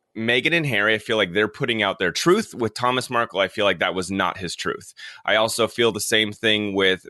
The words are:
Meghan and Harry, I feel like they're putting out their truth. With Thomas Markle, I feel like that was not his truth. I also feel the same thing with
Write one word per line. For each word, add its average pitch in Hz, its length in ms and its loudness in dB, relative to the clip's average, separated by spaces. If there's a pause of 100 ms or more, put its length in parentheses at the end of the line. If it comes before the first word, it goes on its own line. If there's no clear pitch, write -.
(160)
Meghan 123 360 0
and 165 140 0
Harry, 110 280 2
I 110 40 0
feel 113 180 -2
like 98 160 0
they're 104 140 2
putting 113 360 -2
out 95 180 0
their 90 100 2
truth. 190 420 2
With 117 220 -4
Thomas 123 340 -2
Markle, 117 300 -2
I 98 80 4
feel 104 180 -2
like 95 140 2
that 90 160 0
was 90 160 -4
not 95 280 -2
his 90 180 -8
truth. - 360 -6 (320)
I 101 120 2
also 110 320 2
feel 117 240 2
the 101 80 -6
same 110 320 0
thing 104 420 0
with 95 340 2